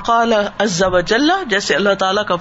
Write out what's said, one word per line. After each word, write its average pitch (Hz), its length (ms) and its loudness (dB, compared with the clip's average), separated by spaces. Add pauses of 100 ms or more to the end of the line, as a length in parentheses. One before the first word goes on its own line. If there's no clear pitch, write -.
قَالَ 233 240 2 (280)
عَزَّ 190 360 0
وَجَلَّ، 220 340 2 (200)
جیسے 196 260 -2
اللہ 196 240 2
تعالیٰ 196 260 0
کا 180 160 -2